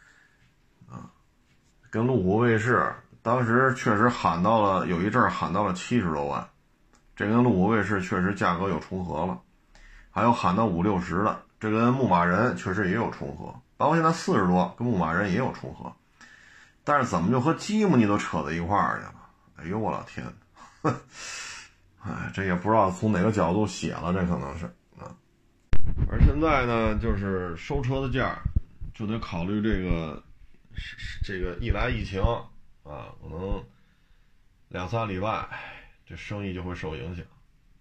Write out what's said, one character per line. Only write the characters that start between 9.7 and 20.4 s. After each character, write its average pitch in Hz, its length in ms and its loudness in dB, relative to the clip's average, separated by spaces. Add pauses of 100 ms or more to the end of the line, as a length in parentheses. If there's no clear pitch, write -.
还 101 140 -2
有 117 80 4
喊 95 240 0
到 113 100 2
五 85 160 0
六 95 200 2
十 85 220 -2
的， - 200 -2 (160)
这 110 100 -4
跟 117 240 2
牧 131 140 0
马 87 160 4
人 95 320 2
确 - 180 -6
实 101 140 0
也 92 80 0
有 113 160 -2
重 71 240 -10
合， - 180 -14 (220)
包 123 120 0
括 156 80 2
现 165 80 2
在 165 100 2
四 170 240 -2
十 95 100 4
多， 90 300 2
跟 120 100 -4
牧 113 100 0
马 82 160 0
人 98 160 0
也 90 80 0
有 110 140 -2
重 - 240 -12
合， - 180 -14 (920)
但 147 140 2
是 123 100 -2
怎 85 120 0
么 90 80 2
就 127 120 2
和 156 140 2
吉 214 280 -2
姆 175 140 4
尼 113 100 6
都 101 100 2
扯 87 240 -4
到 71 80 -6
一 82 120 -4
块 98 160 0
儿 60 220 0
去 52 40 -12
了？ 50 260 -18 (280)
哎 73 80 -14
呦 92 120 -4
我 104 140 -2
老 52 120 -4
天！ - 220 -12 (560)